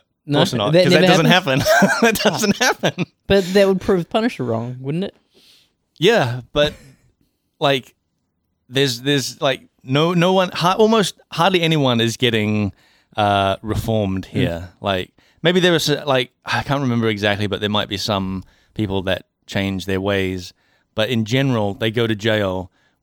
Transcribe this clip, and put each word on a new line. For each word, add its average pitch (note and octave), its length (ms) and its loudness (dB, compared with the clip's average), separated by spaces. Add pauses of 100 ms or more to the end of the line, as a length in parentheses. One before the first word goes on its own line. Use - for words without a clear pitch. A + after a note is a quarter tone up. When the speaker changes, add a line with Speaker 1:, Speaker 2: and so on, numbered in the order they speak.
(280)
Speaker 1:
No? D3 140 2
Speaker 2:
Of F#3 80 4
course - 40 -4
not, G#2+ 200 0
Speaker 1:
That F3 100 6
Speaker 2:
'cause - 100 4
that D#3 80 6
Speaker 1:
never F3+ 120 4
Speaker 2:
doesn't D#3 120 4
Speaker 1:
happens? D3 420 2
Speaker 2:
happen. D#4 300 4
<laughs> - 60 -4
That A3 180 2
doesn't F#3+ 360 0
happen. G#3 480 -2 (200)
Speaker 1:
But G3 180 2 (100)
that G3 140 6
would F#3+ 140 0
prove F3+ 280 -2
Punisher A3+ 340 -2
wrong, A#2+ 360 -4
wouldn't D3 260 -6
it? - 100 -14 (840)
Speaker 2:
Yeah, C#3+ 440 2 (120)
but, D3 200 0 (840)
like, C#3 360 -2 (720)
there's, B2+ 320 0
there's, C3+ 400 -2
like, C#3 220 -2 (180)
no, D#3 320 0
no F3 200 2
one, F#3 180 0
ha-, F#3 260 0
almost A3 420 2 (120)
hardly E3+ 320 2
anyone C#3+ 380 2
is A2+ 160 0
getting, G#2+ 540 0 (440)
uh, G2+ 480 0
reformed G#2 640 -2
Speaker 1:
Mm. - 40 -20
Speaker 2:
here. F2 400 -4 (100)
Like, F#2+ 320 -4 (300)
maybe F3+ 180 2
there F3 120 4
was, D3+ 180 0
uh, C#3+ 160 -2
like, C3 280 -2 (120)
I A#2 160 -4
can't C#3+ 200 -4
remember A#2 260 -2
exactly, G#2 400 -2
but G2 140 -6
there G#2 80 -4
might G#2 200 -2
be G2+ 80 -6
some F#2+ 460 -4 (320)
people G2 280 -4
that F#2 220 -4 (220)
change G2 400 -4
their F#2+ 140 -2
ways. F#2+ 520 -4 (400)
But A2 180 -2
in A2+ 140 -2
general, A#2 500 -2
they A2+ 160 -2
go A#2 160 -2
to A2 80 -2
jail G2 560 -2 (320)